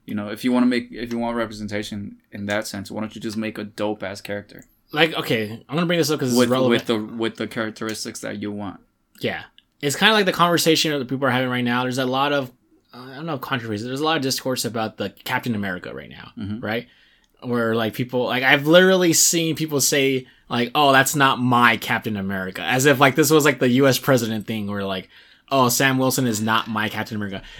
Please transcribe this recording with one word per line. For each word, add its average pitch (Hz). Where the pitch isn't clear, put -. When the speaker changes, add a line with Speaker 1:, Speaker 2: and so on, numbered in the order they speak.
Speaker 1:
You -
know, 104
if 107
you 127
wanna 123
make, 123
if 120
you 117
want 117
representation 107
in 101
that 104
sense, 101
why 107
don't 107
you 107
just 107
make 110
a 110
dope-ass 104
character? -
Speaker 2:
Like, 160
okay, 113
I'm 131
gonna 175
bring 170
this 139
up 147
'cause 131
it's 123
Speaker 1:
With, 123
Speaker 2:
relevant. 127
Speaker 1:
with 113
the, 113
with 113
the 113
characteristics 110
that 104
you 104
want. 104
Speaker 2:
Yeah. 214
It's 143
kinda 214
like 214
the 185
conversation 165
that 127
people 135
are 127
having 127
right 123
now. 120
There's 127
a 135
lot 131
of, 135
I 127
don't 147
know 165
if 127
controversy, 113
there's 127
a 156
lot 160
of 143
discourse 131
about 110
the 101
Captain 123
America 95
right 67
now, 64
Speaker 1:
Mm-hmm. 104
Speaker 2:
right? 117
Where, 117
like, 110
people, 123
like, 120
I've 139
literally 180
seen 160
people 147
say, 135
like, 120
"Oh, 143
that's 135
not 135
my 120
Captain 110
America." 95
As 123
if, 139
like, 135
this 151
was, 156
like, 143
the 131
U 131
S 131
president 113
thing 107
where, 101
like, 95
"Oh, 135
Sam 131
Wilson 131
is 110
not 110
my 107
Captain 107
America." 98